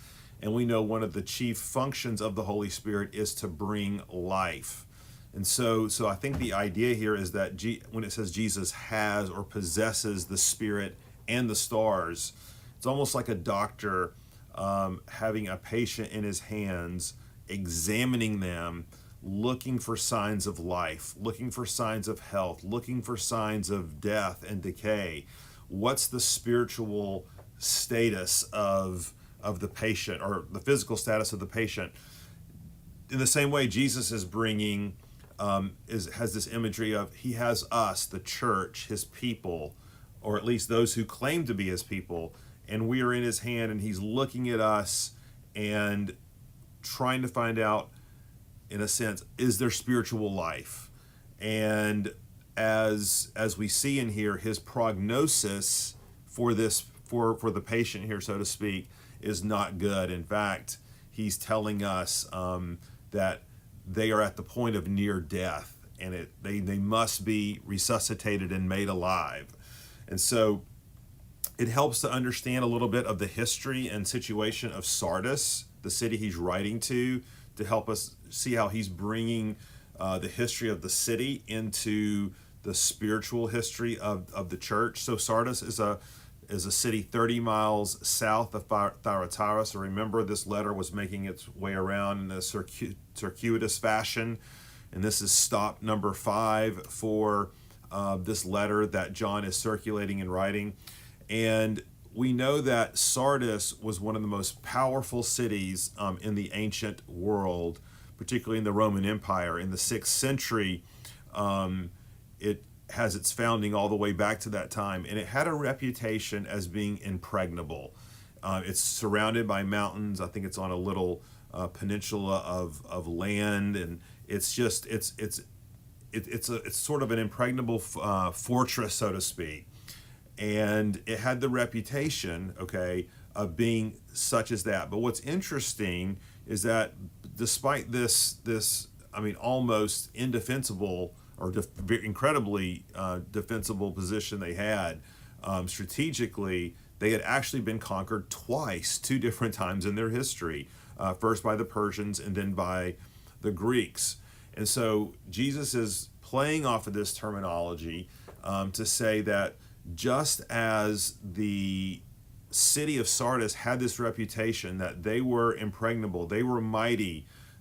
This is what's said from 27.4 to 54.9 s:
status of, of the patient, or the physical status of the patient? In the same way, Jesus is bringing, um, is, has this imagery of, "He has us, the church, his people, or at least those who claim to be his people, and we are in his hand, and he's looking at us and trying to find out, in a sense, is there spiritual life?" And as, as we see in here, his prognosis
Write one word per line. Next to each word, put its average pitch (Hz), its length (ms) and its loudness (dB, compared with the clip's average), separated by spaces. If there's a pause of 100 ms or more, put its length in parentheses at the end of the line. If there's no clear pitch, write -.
status 110 920 2
of, 98 640 2 (300)
of 98 160 -2
the 101 80 -2
patient, 104 560 -2
or 95 280 -2
the 95 80 -6
physical 135 380 2
status 110 340 2
of 101 80 -4
the 95 60 -4
patient? 110 460 -2 (1200)
In 131 80 0
the 131 80 4
same 143 240 6
way, 143 160 6
Jesus 120 440 2
is 104 140 -2
bringing, 104 720 0 (420)
um, 98 360 2 (140)
is, 101 260 -4
has 104 200 -2
this 101 140 -4
imagery 113 460 -2
of, 101 220 -2
"He 127 180 -4
has 117 380 0
us, 113 340 2
the 95 140 -6
church, - 680 0
his 104 180 -4
people, 90 680 -6 (460)
or 104 160 0
at 104 60 -4
least 117 260 2
those 117 260 4
who 113 100 0
claim 156 400 0
to 120 80 0
be 98 120 0
his 92 180 0
people, 85 500 -6 (340)
and 110 200 0
we 127 140 2
are 123 120 4
in 123 100 2
his 117 160 0
hand, 117 320 0
and 107 100 -2
he's 101 180 -2
looking 123 500 0
at 117 100 2
us 107 520 4 (440)
and 104 600 0 (640)
trying 131 400 0
to 123 60 0
find 117 320 0
out, 107 300 2 (800)
in 104 120 -2
a 104 60 0
sense, 107 360 0 (140)
is 123 200 4
there 120 140 2
spiritual 113 600 0
life?" 82 600 -6 (480)
And 107 720 2 (420)
as, 110 800 2
as 107 220 0
we 104 100 0
see 139 320 2
in 120 100 0
here, 104 280 0
his 110 220 -2
prognosis 107 1400 2 (320)